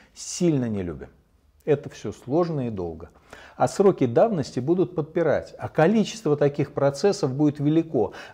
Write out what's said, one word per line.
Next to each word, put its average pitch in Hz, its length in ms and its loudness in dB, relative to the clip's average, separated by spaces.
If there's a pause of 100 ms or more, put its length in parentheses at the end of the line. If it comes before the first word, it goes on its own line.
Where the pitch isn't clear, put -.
(160)
сильно 151 500 -2
не 107 160 -4
любим. 76 280 -10 (540)
Это 143 260 -2
все - 220 -10
сложно 147 560 -2
и 117 40 -6
долго. 85 380 -10 (460)
А - 120 2
сроки 190 400 4
давности 156 520 2
будут 165 360 0
подпирать, 147 640 -2
а 113 100 -10
количество 170 680 2
таких 143 380 0
процессов 143 600 0
будет 147 260 2
велико, 147 540 2 (200)